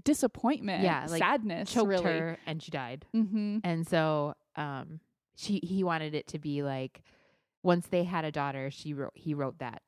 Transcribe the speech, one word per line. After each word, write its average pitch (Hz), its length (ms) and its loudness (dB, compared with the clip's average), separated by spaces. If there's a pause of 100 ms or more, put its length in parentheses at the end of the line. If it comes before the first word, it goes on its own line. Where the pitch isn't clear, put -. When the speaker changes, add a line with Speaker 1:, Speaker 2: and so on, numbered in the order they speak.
Speaker 1:
disappointment, 233 800 2
Speaker 2:
Yeah, 156 280 2
like, 165 80 0
Speaker 1:
sadness, 208 540 2
Speaker 2:
choked 214 160 4
Speaker 1:
really. 185 160 2
Speaker 2:
her 165 420 0
and 160 160 -4
she - 80 -16
died. 135 340 -6 (100)
Speaker 1:
Mm-hmm. 208 480 0
Speaker 2:
And 165 240 0
so, 156 480 2 (220)
um, 151 440 -8 (360)
she, - 260 -2
he 190 220 0
wanted 160 300 0
it 147 140 -4
to 160 100 -6
be, 143 240 -2
like, 135 400 -4 (600)
once 175 240 4
they 175 180 2
had 175 200 -2
a 156 80 -4
daughter, 139 380 -2
she 147 240 -10
wrote, 139 200 -6
he - 200 -4
wrote 139 240 -4
that 120 300 -10